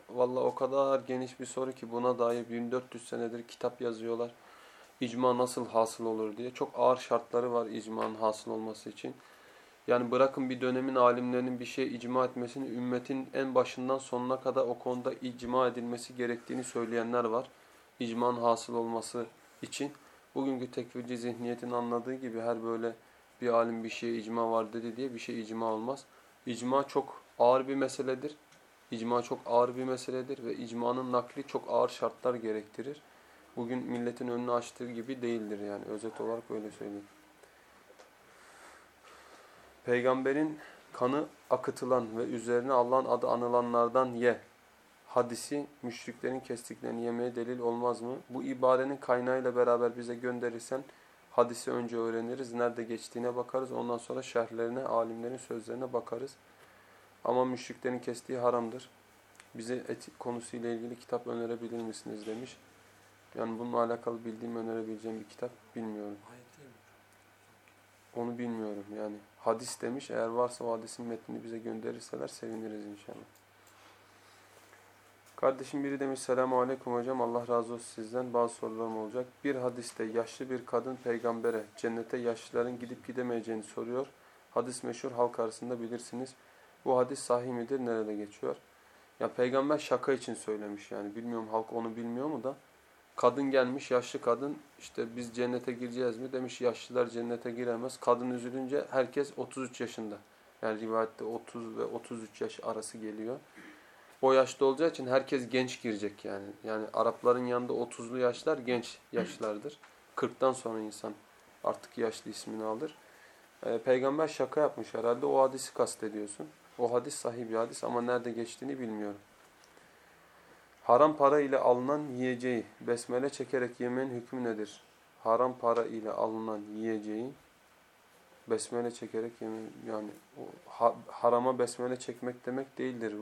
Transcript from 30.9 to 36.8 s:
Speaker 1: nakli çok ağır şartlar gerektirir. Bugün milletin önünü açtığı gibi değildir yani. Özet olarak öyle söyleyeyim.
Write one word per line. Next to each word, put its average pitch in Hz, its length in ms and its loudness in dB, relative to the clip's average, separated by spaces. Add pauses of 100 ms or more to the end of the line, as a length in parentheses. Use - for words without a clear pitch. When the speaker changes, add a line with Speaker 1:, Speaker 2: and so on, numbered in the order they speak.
Speaker 1:
nakli 123 320 0
çok - 260 -4
ağır 120 200 4
şartlar 123 460 0
gerektirir. 110 640 -4 (540)
Bugün 123 240 -2
milletin 120 480 -2
önünü 120 240 0
açtığı 120 400 -2
gibi 120 300 -6
değildir 107 380 -2
yani. 104 260 -6
Özet 110 360 -6
olarak 117 280 -2
öyle 110 220 -6
söyleyeyim. 101 360 -10 (2750)